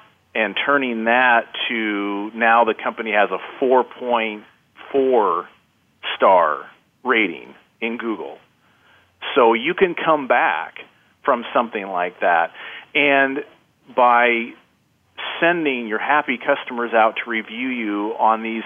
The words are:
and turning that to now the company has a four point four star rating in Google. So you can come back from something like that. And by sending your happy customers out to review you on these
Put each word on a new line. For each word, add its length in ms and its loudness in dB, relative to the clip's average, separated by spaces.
and 220 -2
turning 480 0
that 420 4
to 680 -4
now 300 4
the 100 0
company 380 -8
has 180 2
a 80 -4
four 260 4
point 600 -4
four 580 2
star 520 4
rating 500 -2
in 160 -6
Google. 420 -8
So 200 6
you 180 -2
can 220 0
come 320 0
back 580 -2
from 220 0
something 320 -2
like 340 -4
that. 320 2
And 500 2
by 580 4
sending 460 0
your 120 -4
happy 400 -2
customers 540 -4
out 300 4
to 80 -10
review 380 -6
you 500 -4
on 240 2
these 240 -6